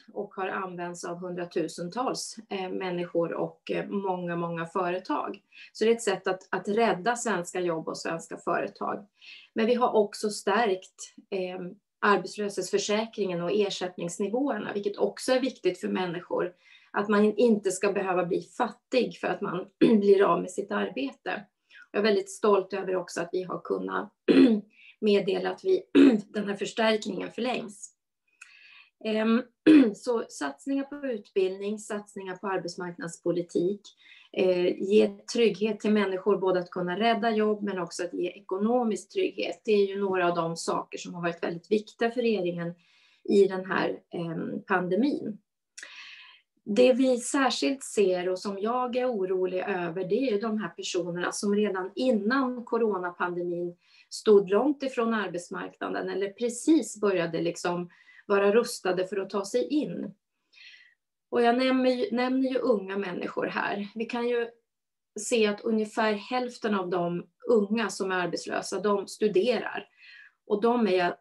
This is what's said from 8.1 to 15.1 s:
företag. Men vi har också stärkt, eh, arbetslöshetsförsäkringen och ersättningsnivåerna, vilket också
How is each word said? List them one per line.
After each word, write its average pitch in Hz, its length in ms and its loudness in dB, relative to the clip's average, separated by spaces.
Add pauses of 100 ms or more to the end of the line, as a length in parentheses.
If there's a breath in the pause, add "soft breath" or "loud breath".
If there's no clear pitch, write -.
företag. - 720 -4 (460 loud breath)
Men 226 120 2
vi - 100 4
har 233 180 2
också 214 360 2
stärkt, 202 840 -2 (160)
eh, 185 300 -6 (440)
arbetslöshetsförsäkringen 202 1400 -2
och 175 100 -2
ersättningsnivåerna, 202 1200 -2
vilket 202 240 -4
också - 340 -2